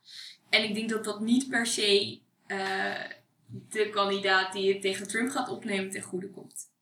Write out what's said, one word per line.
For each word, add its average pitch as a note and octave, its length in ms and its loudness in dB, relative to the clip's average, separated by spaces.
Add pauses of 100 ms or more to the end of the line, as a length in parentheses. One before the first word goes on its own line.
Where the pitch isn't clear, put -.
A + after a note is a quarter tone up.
(500)
en A3 140 4
ik G3+ 100 -2
denk G#3 140 -2
dat G#3+ 160 -2
dat - 160 -4
niet A#3+ 280 4
per A#3 180 0
se, G3+ 520 2 (280)
eh, G3 480 -2 (520)
de - 440 -2
kandidaat G3 640 2
die G3 200 4
het G3 100 0
tegen G3 260 0
Trump B3 220 0
gaat - 180 -2
opnemen G3 420 -2
ten G3+ 120 -8
goede F#3+ 280 -6
komt. - 400 -16 (120)